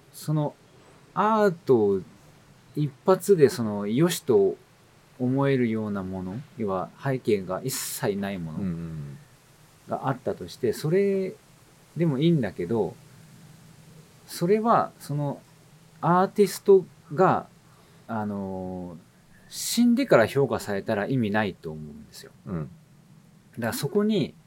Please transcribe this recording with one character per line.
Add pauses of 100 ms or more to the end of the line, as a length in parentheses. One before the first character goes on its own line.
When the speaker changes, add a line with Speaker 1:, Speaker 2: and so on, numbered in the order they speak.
(120)
Speaker 1:
そ
の (600)
ア
ー
ト
を (760)
一 (120)
発
で
そ
の
良
し
と (640)
思
え
る
よ
う
な
も
の、 (200)
要
は (120)
背
景
が
一
切
な
い
も
の
Speaker 2:
う
ん
う
ん
う
ん。 (720)
Speaker 1:
が
あ
っ
た
と
し
て、
そ
れ (640)
で
も
い
い
ん
だ
け
ど、 (1300)
そ
れ
は
そ
の (600)
ア
ー
テ
ィ
ス
ト (280)
が (580)
あ
の
ー、 (500)
死
ん
で
か
ら
評
価
さ
れ
た
ら
意
味
な
い
と
思
う
ん
で
す
よ。 (140)
Speaker 2:
う
ん。 (840)
Speaker 1:
だ
か
ら
そ
こ
に (120)